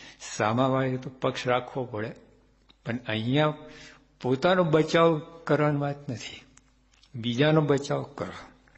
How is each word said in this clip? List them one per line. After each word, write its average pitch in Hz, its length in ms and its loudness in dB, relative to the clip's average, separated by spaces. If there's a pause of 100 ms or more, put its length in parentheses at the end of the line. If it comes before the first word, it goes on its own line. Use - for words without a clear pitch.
(200)
સામાવાળાએ 131 760 0
તો 127 140 -12
પક્ષ - 360 -4
રાખવો 127 380 0
પડે, 113 300 -8 (720)
પણ 117 100 -4
અહીંયા 127 580 0 (640)
પોતાનો 175 440 2
બચાવ 160 540 4
કરવાની 147 600 0
વાત 143 320 -6
નથી, - 340 -12 (720)
બીજાનો 127 460 2
બચાવ 139 420 0
કરો, - 300 -10 (460)